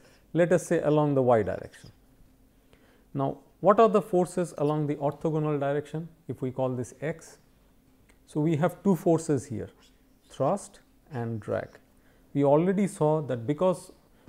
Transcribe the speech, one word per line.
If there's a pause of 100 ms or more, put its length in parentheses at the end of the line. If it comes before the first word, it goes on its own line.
(320)
let
us
say,
along
the
y
direction. (1200)
Now, (220)
what
are
the
forces
along
the
orthogonal
direction, (200)
if
we
call
this
x? (880)
So,
we
have
two
forces
here, (640)
thrust (320)
and
drag. (640)
We
already
saw
that
because (360)